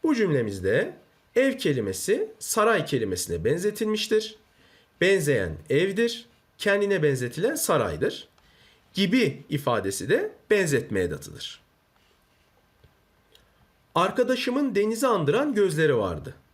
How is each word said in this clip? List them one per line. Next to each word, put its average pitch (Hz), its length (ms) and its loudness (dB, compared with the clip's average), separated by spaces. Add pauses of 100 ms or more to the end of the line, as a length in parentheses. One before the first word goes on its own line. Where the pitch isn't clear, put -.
Bu 311 120 4
cümlemizde 127 800 0 (400)
ev 262 220 2
kelimesi 151 800 -2
saray 214 460 0
kelimesine 90 600 -4
benzetilmiştir. 214 920 0 (640)
Benzeyen 143 560 2 (140)
evdir, 196 560 0 (320)
kendine 202 440 2
benzetilen 147 520 0
saraydır. 110 760 -2 (640)
Gibi 196 540 0
ifadesi 107 600 -2
de 330 240 0 (180)
benzetme 147 500 0
edatıdır. - 600 -6 (2250)
"Arkadaşımın 247 800 0
denizi 220 320 0
andıran 220 480 2
gözleri 160 420 2
vardı." 87 380 -4 (200)